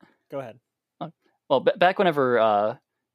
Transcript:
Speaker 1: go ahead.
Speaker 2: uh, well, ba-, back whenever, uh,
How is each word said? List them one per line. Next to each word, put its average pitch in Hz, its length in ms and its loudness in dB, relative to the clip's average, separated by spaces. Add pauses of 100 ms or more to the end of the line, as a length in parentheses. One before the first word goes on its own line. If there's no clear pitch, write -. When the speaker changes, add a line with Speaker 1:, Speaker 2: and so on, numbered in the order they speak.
(300)
Speaker 1:
go 143 100 -12
ahead. 123 200 -16 (400)
Speaker 2:
uh, 156 100 -14 (400)
well, 135 120 2
ba-, - 160 0
back 185 220 2
whenever, 143 400 0
uh, 107 360 0 (400)